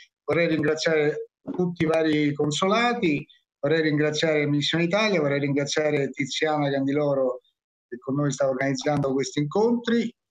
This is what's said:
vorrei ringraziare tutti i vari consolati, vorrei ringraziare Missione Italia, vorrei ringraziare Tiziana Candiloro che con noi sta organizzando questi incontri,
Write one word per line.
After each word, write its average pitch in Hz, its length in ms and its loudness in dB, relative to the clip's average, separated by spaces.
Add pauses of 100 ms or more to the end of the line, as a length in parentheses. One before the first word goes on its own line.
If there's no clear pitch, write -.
(260)
vorrei 160 240 2
ringraziare 156 800 0 (200)
tutti 175 340 -2
i 156 40 2
vari 156 460 2
consolati, 190 920 0 (320)
vorrei 156 260 0
ringraziare 151 640 0
Missione 147 360 0
Italia, 196 380 0
vorrei 143 180 0
ringraziare 143 680 0
Tiziana 143 600 -2
Candiloro 139 680 0 (500)
che 120 80 -10
con 131 160 -6
noi 143 180 0
sta 139 160 -2
organizzando 135 680 -2
questi 131 260 -2
incontri, 226 760 0 (160)